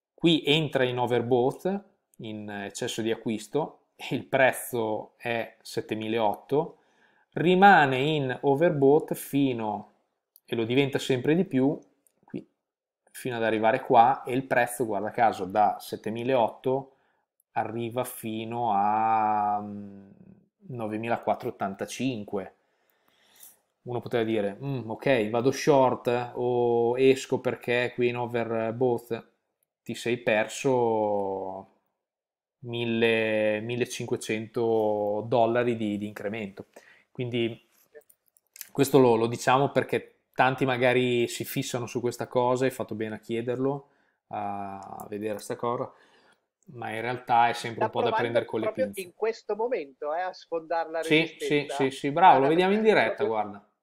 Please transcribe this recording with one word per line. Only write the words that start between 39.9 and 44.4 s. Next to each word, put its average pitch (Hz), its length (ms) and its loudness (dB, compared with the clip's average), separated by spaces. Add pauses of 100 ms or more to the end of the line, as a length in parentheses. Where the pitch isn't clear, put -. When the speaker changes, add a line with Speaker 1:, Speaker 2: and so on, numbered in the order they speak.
Speaker 1:
tanti 131 300 2
magari 123 640 2
si - 160 -8
fissano 123 420 -6
su 117 140 -6
questa 120 260 -4
cosa, 127 380 0
hai 131 60 0
fatto 110 240 -8
bene 107 220 -6
a - 20 -12
chiederlo, 123 720 -4 (400)
a 101 800 -10